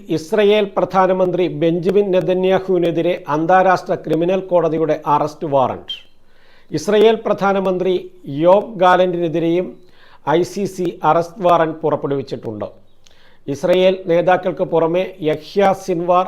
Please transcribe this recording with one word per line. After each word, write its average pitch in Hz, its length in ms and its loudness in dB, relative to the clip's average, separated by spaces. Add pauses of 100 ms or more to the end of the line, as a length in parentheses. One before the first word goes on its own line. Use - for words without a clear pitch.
(160)
ഇസ്രയേൽ 208 480 2 (120)
പ്രധാനമന്ത്രി 180 680 0 (180)
ബെഞ്ചമിൻ 180 520 0
നെതന്യാഹുവിനെതിരെ 185 1120 0
അന്താരാഷ്ട്ര 180 640 2 (100)
ക്രിമിനൽ 170 360 0 (100)
കോടതിയുടെ 160 460 0 (180)
അറസ്റ്റ് 151 400 -2
വാറന്റ്. 107 420 -2 (840)
ഇസ്രയേൽ 214 380 4 (100)
പ്രധാനമന്ത്രി 190 640 -2 (520)
യോബ് 208 280 4 (100)
ഗാലന്റിനെതിരെയും 175 840 2 (720)
ഐ 175 40 2 (120)
സി 202 120 -4 (100)
സി 180 120 -4 (240)
അറസ്റ്റ് 170 360 -2
വാറന്റ് 165 360 2
പുറപ്പെടുവിച്ചിട്ടുണ്ട്. 135 880 -6 (840)
ഇസ്രയേൽ 185 400 2 (120)
നേതാക്കൾക്ക് 175 680 0
പുറമെ 165 320 0 (240)
യഹ്യ 190 460 0 (100)
സിൻവാർ 180 440 0